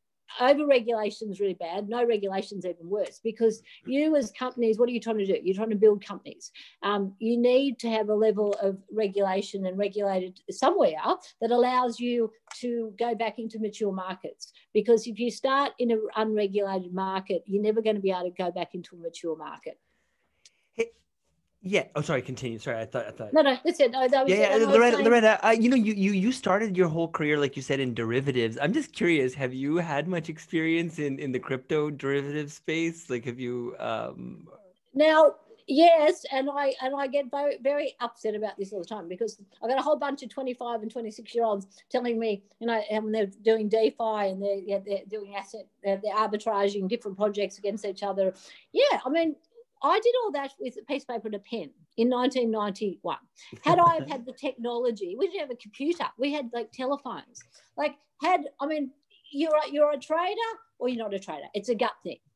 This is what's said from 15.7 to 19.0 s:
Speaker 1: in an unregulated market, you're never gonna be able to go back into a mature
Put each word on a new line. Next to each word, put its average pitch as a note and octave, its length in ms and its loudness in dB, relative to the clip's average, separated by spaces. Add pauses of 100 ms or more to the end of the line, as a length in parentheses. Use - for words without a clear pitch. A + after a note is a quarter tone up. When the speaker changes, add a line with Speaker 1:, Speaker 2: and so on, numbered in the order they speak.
Speaker 1:
in A#3+ 120 2
an A3 100 2 (160)
unregulated G3 760 0
market, F#3+ 520 -4
you're G3+ 180 0
never G#3+ 180 2
gonna G#3+ 200 0
be F#3+ 100 0
able F3+ 120 -4
to F3+ 80 -4
go F3+ 200 -4
back F3 220 -8
into F3+ 220 -14
a F3 40 -20
mature E3 380 -6